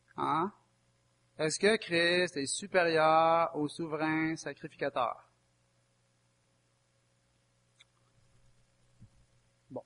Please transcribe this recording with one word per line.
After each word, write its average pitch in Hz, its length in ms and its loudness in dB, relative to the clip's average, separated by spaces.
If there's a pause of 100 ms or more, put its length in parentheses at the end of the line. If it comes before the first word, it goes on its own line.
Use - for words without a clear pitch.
(160)
Hein ? 147 360 -2 (840)
Est-ce 156 220 -2
que 214 200 2
Christ 170 580 0
est 139 100 -4
supérieur 165 1120 2
au 147 100 -2
souverain 156 680 -4
sacrificateur ? 143 920 -6 (4000)
Bon, 123 180 -12